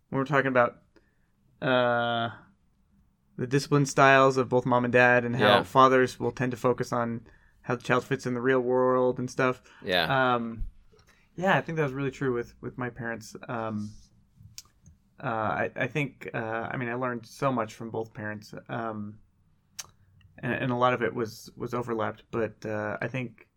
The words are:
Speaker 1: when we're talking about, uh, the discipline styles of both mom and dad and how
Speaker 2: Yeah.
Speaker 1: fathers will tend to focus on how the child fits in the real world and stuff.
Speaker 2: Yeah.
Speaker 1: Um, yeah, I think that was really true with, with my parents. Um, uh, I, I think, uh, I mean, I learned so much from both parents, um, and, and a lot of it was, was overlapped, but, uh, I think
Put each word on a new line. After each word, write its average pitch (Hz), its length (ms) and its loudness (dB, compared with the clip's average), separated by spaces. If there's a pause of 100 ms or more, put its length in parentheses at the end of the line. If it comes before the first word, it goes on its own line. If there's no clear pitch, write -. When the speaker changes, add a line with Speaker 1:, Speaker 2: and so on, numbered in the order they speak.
Speaker 1:
when 135 100 -4
we're 131 60 0
talking 139 240 2
about, 123 320 2 (800)
uh, 120 680 0 (1080)
the 127 100 -4
discipline 143 380 2
styles 135 520 6
of 120 120 0
both 127 160 2
mom 123 200 2
and 120 80 -2
dad 123 320 6
and 120 100 -4
how 131 120 2 (100)
Speaker 2:
Yeah. 87 60 4
Speaker 1:
fathers 131 560 4
will 117 120 -2
tend 127 200 -4
to 117 60 -8
focus 123 360 -2
on 117 280 -2 (400)
how 123 140 -4
the 123 80 -10
child 123 220 2
fits 131 200 -4
in 123 80 -4
the 120 80 -6
real 131 200 4
world 127 580 2
and 127 100 -6
stuff. 127 320 -2 (200)
Speaker 2:
Yeah. 123 540 2
Speaker 1:
Um, 113 300 -6 (720)
yeah, 175 220 2
I 135 40 0
think 160 160 -6
that 156 60 2
was 131 100 -2
really 139 180 -4
true 135 220 -4
with, 120 280 -6
with 120 160 -12
my 123 120 -4
parents. 113 460 -10 (140)
Um, 110 420 -6 (1300)
uh, 139 60 -8
I, 107 480 -2
I 123 120 -4
think, - 460 -6
uh, 113 380 -6
I 127 60 -6
mean, 123 120 -4
I 117 40 -4
learned 123 320 -6
so - 260 -4
much 113 220 -4
from 117 160 -12
both 113 240 -8
parents, 107 400 -10 (160)
um, 107 480 -8 (1200)
and, 120 160 -6
and 127 180 -4
a 123 40 -2
lot 123 180 2
of 120 80 -2
it 110 120 0
was, - 440 -8
was 120 160 -8
overlapped, 113 580 -4
but, 110 340 -4
uh, 107 360 -4
I 123 60 -6
think 120 500 -10